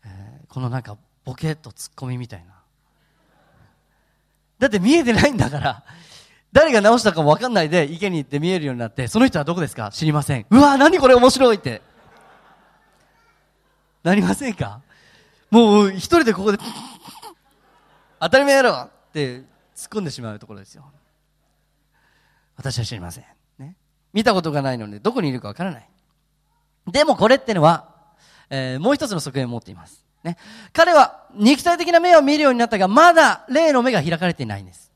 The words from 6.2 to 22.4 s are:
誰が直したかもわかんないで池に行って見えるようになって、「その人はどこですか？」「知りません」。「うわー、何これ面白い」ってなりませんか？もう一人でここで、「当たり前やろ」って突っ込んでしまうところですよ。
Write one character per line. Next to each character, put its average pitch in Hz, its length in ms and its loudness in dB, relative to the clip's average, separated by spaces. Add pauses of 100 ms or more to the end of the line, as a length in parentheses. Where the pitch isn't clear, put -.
誰 302 200 4
が 220 80 2
直 220 180 4
し 226 40 -4
た 208 100 0
か 160 100 -4
も 147 80 2
わ 156 60 4
か 254 120 -6
ん 247 40 -6
な 190 120 0
い 151 40 -6
で 165 220 0
池 170 200 -8
に 170 80 -4
行 139 80 -8
っ - 40 -20
て 143 80 -6
見 156 120 -4
え 185 100 -4
る 151 40 -8
よ 139 80 -6
う - 20 -8
に 120 40 -12
な 117 100 -8
っ - 20 -14
て、 123 180 -8
「そ 208 100 -4
の 254 80 4
人 180 120 -2
は 143 60 -4
ど 165 100 -6
こ 180 60 -8
で 147 80 -4
す - 60 -16
か？」 107 180 -12
「知 - 120 -8
り 156 80 0
ま 147 100 -2
せ 139 160 -6
ん」。 107 120 -14
「う 240 100 6
わ 285 140 6
ー、 - 20 0
何 330 220 4
こ 277 100 4
れ 254 60 8
面 247 140 10
白 254 240 4
い」 202 60 0
っ - 0 -
て 120 240 -10 (2250)
な 175 100 0
り 202 80 2
ま 185 120 -2
せ 269 160 -8
ん - 40 -8
か？ 110 260 -10 (720)
も 208 340 4
う 196 60 -2
一 190 140 -12
人 330 200 0
で 226 80 0
こ 185 120 -6
こ 208 80 0
で、 202 60 -4 (1600)
「当 165 100 -4
た 262 80 4
り 285 60 2
前 277 100 2
や 269 80 4
ろ」 233 100 2 (140)
っ - 40 -20 (220)
て 131 260 -8
突 - 20 -20
っ 131 60 -20 (440)
込 214 120 -8
ん - 20 -10
で 143 80 -10
し 123 100 -16
ま 110 100 -12
う 104 60 -18
と 113 80 -20
こ 107 80 -20
ろ 98 60 -20
で 95 60 -20
す - 100 -20
よ。 139 140 -20 (1700)